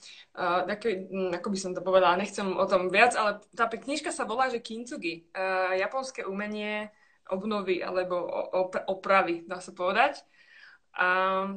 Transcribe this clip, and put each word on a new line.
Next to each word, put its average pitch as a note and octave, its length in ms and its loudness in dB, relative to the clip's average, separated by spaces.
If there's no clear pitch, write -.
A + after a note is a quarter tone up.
eh, F3+ 320 0
také, G3+ 400 -2
hm, F#3 320 -2
ako E3+ 160 -6
by F#3+ 80 0
som F#3 160 -4
to F3 80 -6
povedala, F#3 320 6
nechcem G3+ 400 -2
o F#3+ 80 4
tom F#3 240 4
viac, G#3 240 6
ale - 240 0
tá A3+ 160 0
pe-, A3+ 80 -6
knižka D4 320 -6
sa B3+ 160 -4
volá, B3 240 0
že A#3 80 -2
Kintsugi, A3 720 -8
eh, F#3 560 0
japonské C4 400 -6
umenie G#3 640 -4
obnovy G3 560 -2
alebo F3+ 400 -2
o-, - 240 -4
op-, G3 240 -4
opravy, F#3 560 2
dá F3+ 160 -8
sa - 80 -16
povedať. G3+ 560 0
A, F#3 480 2